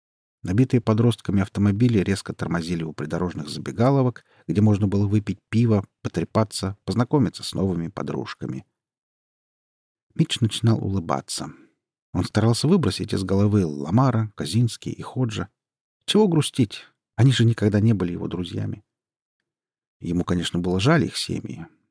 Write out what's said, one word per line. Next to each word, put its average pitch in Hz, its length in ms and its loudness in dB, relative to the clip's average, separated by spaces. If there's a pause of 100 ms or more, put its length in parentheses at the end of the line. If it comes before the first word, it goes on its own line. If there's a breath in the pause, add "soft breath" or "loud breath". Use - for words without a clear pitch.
(420)
Набитые 117 380 2
подростками 110 600 2
автомобили 101 560 2
резко 92 340 -2
тормозили 85 500 -4
у 78 100 -8
придорожных 80 560 -6
забегаловок, 127 760 0 (220 soft breath)
где 85 160 2
можно 104 240 4
было 101 200 2
выпить 101 320 0 (120)
пиво, 110 340 2 (180)
потрепаться, - 840 -2
познакомиться 113 580 0
с - 100 -10
новыми 85 360 -2
подружками. 67 760 -8 (1500)
Митч - 260 0
начинал - 420 2
улыбаться. 82 720 -4 (600)
Он 87 120 -2
старался 113 440 2
выбросить 110 440 0
из 98 100 -2
головы 98 440 2
Ламара, 107 680 0
Казински 107 540 -2
и - 140 -10
Ходжа. 107 460 -6 (580)
Чего 214 200 4
грустить? - 600 0 (300)
Они 131 160 6
же 117 120 2
никогда 107 360 2
не 113 120 4
были 92 200 0
его 87 140 -6
друзьями. 98 560 -6 (1160)
Ему, 85 240 -2
конечно, 87 340 -2
было 90 220 0
жаль 135 240 4
их - 120 -6
семьи, - 500 -8 (240)